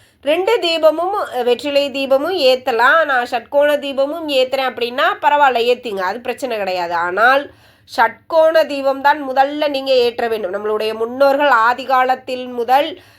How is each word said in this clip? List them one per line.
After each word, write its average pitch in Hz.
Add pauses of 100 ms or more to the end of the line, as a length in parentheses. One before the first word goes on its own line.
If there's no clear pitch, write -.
(220)
ரெண்டு 370
தீபமும், 330
வெற்றிலை 277
தீபமும் 277
ஏத்தலாம், 254
நான் 254
சட்கோண 285
தீபமும் 285
ஏத்துறேன் 262
அப்படின்னா, 240 (180)
பரவாயில்ல, 285
ஏத்துங்க, 240
அது 190
பிரச்சனை 240
கிடையாது. 185
ஆனால் 214 (460)
சட்கோண 320
தீபம் 269
தான் 285
முதல்ல 285
நீங்க 269
ஏற்ற 240
வேண்டும். 214
நம்மளுடைய 214
முன்னோர்கள் 269
ஆதி 240
காலத்தில் 254
முதல் 254 (200)